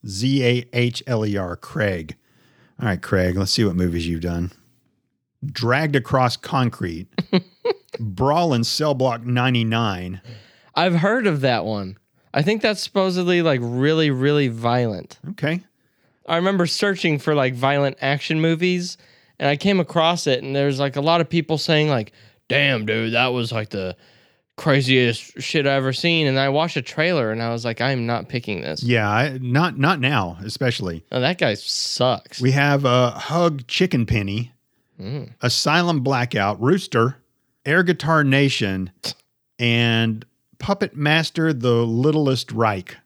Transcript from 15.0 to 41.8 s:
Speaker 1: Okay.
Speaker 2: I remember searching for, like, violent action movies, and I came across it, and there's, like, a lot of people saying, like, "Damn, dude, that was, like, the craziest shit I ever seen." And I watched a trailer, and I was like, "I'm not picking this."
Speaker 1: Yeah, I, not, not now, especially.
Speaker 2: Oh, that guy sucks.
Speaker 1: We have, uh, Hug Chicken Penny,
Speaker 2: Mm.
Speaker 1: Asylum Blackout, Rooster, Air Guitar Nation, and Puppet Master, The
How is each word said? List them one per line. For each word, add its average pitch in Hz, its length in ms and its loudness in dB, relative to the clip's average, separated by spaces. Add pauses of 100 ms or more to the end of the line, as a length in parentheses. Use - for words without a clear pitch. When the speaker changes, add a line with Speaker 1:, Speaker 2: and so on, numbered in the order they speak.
Speaker 1:
Okay. 170 300 -2 (640)
Speaker 2:
I 165 80 0
remember 180 320 2
searching 175 500 0
for, 156 160 0
like, 131 220 2
violent 139 460 0
action 147 380 -2
movies, 175 580 0 (420)
and 139 100 2
I 147 60 2
came 190 240 2
across 165 480 0
it, 131 160 2
and 135 120 -6
there's, 139 240 0
like, 139 160 -2
a 139 60 -2
lot 165 200 4
of 156 80 -2
people 160 280 0
saying, 151 320 2
like, 117 220 -2 (360)
"Damn, 135 380 2
dude, 113 280 -2
that 123 200 2
was, 120 180 -4
like, 110 180 -6
the 95 280 -8 (600)
craziest 127 840 2
shit - 240 -2
I 139 80 2
ever 131 180 0
seen." 160 360 0
And 131 100 2
I 139 120 2
watched 156 280 0
a 127 60 -4
trailer, 156 480 -2
and 113 100 -4
I 117 100 -4
was 117 140 -6
like, 117 160 -4
"I'm 127 240 0
not 117 240 -4
picking 107 320 -6
this." 78 220 -6
Speaker 1:
Yeah, 113 260 2
I, 131 320 0
not, 131 380 0
not 156 200 2
now, 107 440 0
especially. 104 680 -4
Speaker 2:
Oh, 127 80 -2
that 165 200 0
guy 117 160 0
sucks. - 840 -4
Speaker 1:
We 127 120 2
have, 139 340 4
uh, 123 260 4
Hug 156 560 -2
Chicken 143 380 0
Penny, 107 460 -4 (500)
Speaker 2:
Mm. 127 300 -10 (100)
Speaker 1:
Asylum 156 600 0
Blackout, 120 600 -2
Rooster, 135 560 0 (480)
Air 160 180 2
Guitar 160 400 2
Nation, 117 680 2 (680)
and 117 680 0 (320)
Puppet 196 360 -4
Master, 156 600 0
The 120 320 2